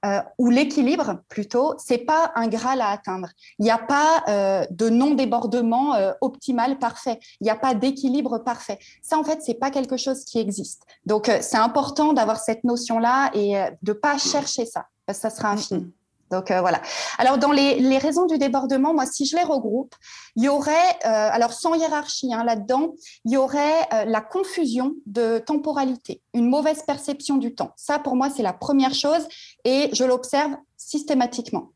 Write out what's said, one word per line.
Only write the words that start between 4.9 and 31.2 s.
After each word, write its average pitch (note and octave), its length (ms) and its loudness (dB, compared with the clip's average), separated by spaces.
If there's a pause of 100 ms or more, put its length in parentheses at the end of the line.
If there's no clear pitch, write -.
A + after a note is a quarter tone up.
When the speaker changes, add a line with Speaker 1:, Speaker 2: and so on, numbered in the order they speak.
Speaker 1:
euh, G3 240 2
optimal, C4 580 -2
parfait. A#3 440 -4 (180)
Il G3+ 80 0
y - 20 4
a A3 60 2
pas B3+ 180 0
d'équilibre C4 680 0
parfait. A#3 400 -6 (220)
Ça, - 160 0
en D#4 60 2
fait, D#4 180 -2
c'est A#3 120 -4
pas C4+ 180 -2
quelque C4 240 -2
chose C4 300 -4
qui - 140 -4
existe. G3+ 420 -6 (240)
Donc, G#3+ 240 2
euh, G#3 100 4
c'est - 160 -4
important C#4 560 2
d'avoir A3 300 2
cette A3+ 240 -4
notion-là A#3+ 680 2
et, G3+ 240 0
euh, F#3+ 120 0 (120)
de G#3 120 -2
pas C#4+ 240 0
chercher C#4 480 -2
ça, - 220 -10 (180)
parce G3+ 140 -6
que - 20 -10
ça A3 80 -2
sera A3 220 -4
infini. G3+ 320 -2
Speaker 2:
Mm-mm. - 480 -16
Speaker 1:
Donc, F#3 200 -2
euh, F#3 80 4
voilà. F3 220 0 (360)
Alors, C4+ 200 4
dans C#4+ 160 4
les, C#4 260 4
les C4 180 4
raisons D#4 280 2
du D#4+ 120 2
débordement, C4+ 560 0
moi, C#4 120 2
si C#4 200 -4
je D4 120 -2
les F4 60 2
regroupe, B3 520 -2 (400)
il A3+ 80 0
y C#4 60 4
aurait, C#4+ 240 2
euh, C4+ 580 2
alors A#3 220 2
sans C#4 220 0
hiérarchie, D4 580 -2
hein, A3+ 100 -2
là-dedans, A#3 480 0 (320)
il A3+ 80 -2
y C4+ 60 2
aurait, C#4+ 560 2
euh, A3 100 2
la A3 160 0
confusion C#4+ 760 -2 (100)
de A3+ 320 0
temporalité, C#4 840 -2 (120)
une A#3+ 160 2
mauvaise D4+ 360 0
perception C#4+ 520 -4
du A#3 180 -2
temps. - 220 -6
Ça, D4 220 -2
pour C4 180 -2
moi, C4+ 120 2
c'est C4+ 140 -4
la G3 80 0
première C#4 420 2
chose D#4 320 0 (380)
et C4+ 300 2
je B3 100 2
l'observe C4 480 0 (240)
systématiquement. B3+ 1000 -4